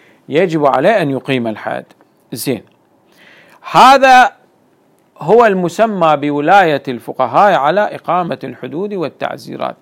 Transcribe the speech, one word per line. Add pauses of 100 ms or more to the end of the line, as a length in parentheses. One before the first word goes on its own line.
(300)
يجب
عليه
أن
يقيم
الحد. (460)
زين، (1080)
هذا (840)
هو
المسمى
بولاية
الفقهاء
على
إقامة
الحدود
والتعزيرات.